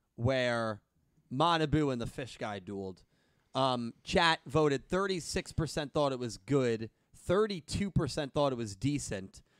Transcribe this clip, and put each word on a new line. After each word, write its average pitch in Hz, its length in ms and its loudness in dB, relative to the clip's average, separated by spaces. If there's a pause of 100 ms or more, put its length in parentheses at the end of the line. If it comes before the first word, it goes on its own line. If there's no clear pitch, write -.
(160)
where 117 680 0 (520)
Manabu 151 580 2
and 123 100 -2
the 180 60 -6
fish - 300 -10
guy 104 220 -6
dueled. 95 440 -8 (520)
Um, 127 380 0 (100)
chat 170 420 4
voted, 143 400 2
thirty-six 190 680 -4
percent 151 400 -4
thought 143 180 2
it 127 80 -4
was 117 180 -6
good, 117 520 0 (260)
thirty-two 196 760 0
percent 147 420 -2
thought 143 180 4
it 127 60 -2
was 107 180 -6
decent, 110 640 -4 (180)